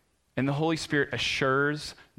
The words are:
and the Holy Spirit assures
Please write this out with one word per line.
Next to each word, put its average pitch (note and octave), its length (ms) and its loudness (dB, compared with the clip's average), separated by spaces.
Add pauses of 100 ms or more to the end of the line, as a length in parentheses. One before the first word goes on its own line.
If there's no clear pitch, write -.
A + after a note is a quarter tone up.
(380)
and C3 100 0
the C#3 60 0
Holy D#3+ 240 0
Spirit - 360 0
assures C#3 840 0 (240)